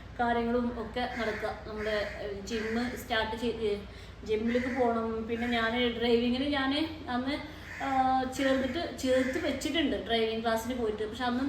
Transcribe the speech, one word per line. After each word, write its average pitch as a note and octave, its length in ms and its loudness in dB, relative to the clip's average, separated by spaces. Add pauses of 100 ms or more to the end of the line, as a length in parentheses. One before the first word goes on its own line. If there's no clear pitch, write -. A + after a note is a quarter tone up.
(160)
കാര്യങ്ങളും A#3 500 2 (120)
ഒക്കെ A#3+ 260 -4 (120)
നടക്കുക. A3 360 -2 (120)
നമ്മുടെ, G#3+ 340 -2 (200)
ഏഹ്, G3+ 180 -6 (100)
ജിമ്മ് A3+ 380 0 (140)
സ്റ്റാർട്ട് A3 400 -2
ചെയ്ത് A3+ 320 0 (540)
ജിമ്മിലേക്ക് A#3 500 2
പോകണം. A#3 340 2 (160)
പിന്നെ A#3 240 -2
ഞാൻ A3+ 240 2 (200)
ഡ്രൈവിങ്ങിന് A#3+ 580 2
ഞാൻ C4+ 220 2 (380)
അന്ന്, B3+ 240 -2 (480)
ആ, C#4 60 -2 (440)
ചേർന്നിട്ട് C4+ 500 2 (160)
ചേർത്ത് C4 420 2
വെച്ചിട്ടുണ്ട് C#4+ 640 0
ഡ്രൈവിംഗ് A3+ 400 0
ക്ലാസ്സിന് A3+ 320 0
പോയിട്ട്. G#3+ 300 0
പക്ഷെ A3+ 180 -4
അന്ന് B3 240 0